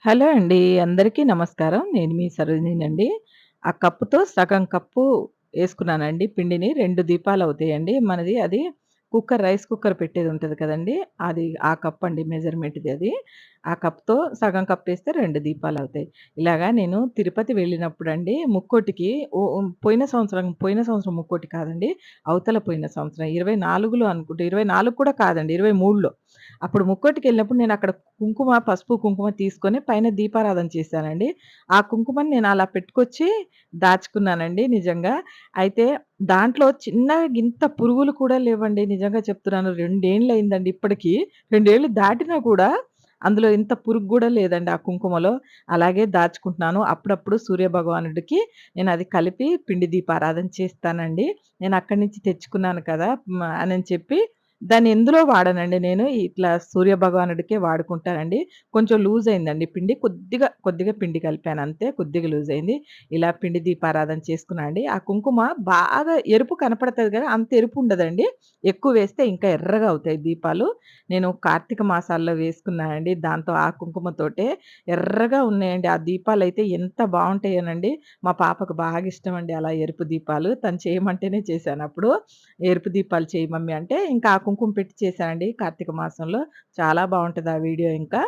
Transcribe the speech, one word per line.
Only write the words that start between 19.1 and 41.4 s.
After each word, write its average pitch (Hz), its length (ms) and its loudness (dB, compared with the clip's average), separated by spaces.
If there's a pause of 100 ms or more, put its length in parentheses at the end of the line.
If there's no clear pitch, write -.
ఓ, 185 160 -2
ఓ, 170 140 0 (220)
పోయిన 226 240 2
సంవత్సరం, 208 420 -2 (100)
పోయిన 196 260 -2
సంవత్సరం 202 320 -2
ముక్కోటి 165 340 -6
కాదండి. 165 420 -6 (360)
అవతల 180 320 0
పోయిన 165 280 -4
సంవత్సరం 151 420 -8
ఇరవై 175 320 -2
నాలుగులో 214 460 0
అనుకుంట, 165 360 -4
ఇరవై 185 220 0
నాలుగు 226 320 2
కూడా 277 200 2
కాదండి, 165 380 0
ఇరవై 202 220 4
మూడులో. 190 360 4 (500)
అప్పుడు 196 220 0
ముక్కోటికెళ్ళినప్పుడు 233 720 2
నేనక్కడ 208 320 2 (240)
కుంకుమ, 220 440 -2
పసుపు, 233 380 -2
కుంకుమ 202 400 -2
తీసుకొని 196 500 -2
పైన 220 240 2
దీపారాధన 208 600 0
చేశానండి. 160 580 -4 (420)
ఆ 196 100 6
కుంకుమని 240 500 -2
నేను 233 180 2
అలా 196 180 2
పెట్టుకొచ్చి 247 600 0 (460)
దాచుకున్నానండి 180 920 0
నిజంగా. 180 460 0 (400)
అయితే 196 300 2 (380)
దాంట్లో 220 440 4 (140)
చిన్న 247 320 2 (180)
గింత 233 400 0
పురుగులు 269 420 2
కూడా 262 260 0
లేవండి. 220 520 0
నిజంగా 202 300 -2
చెప్తున్నాను. 190 560 -4
రెండేండ్లయిందండి 190 920 2
ఇప్పటికి. 202 420 -2 (380)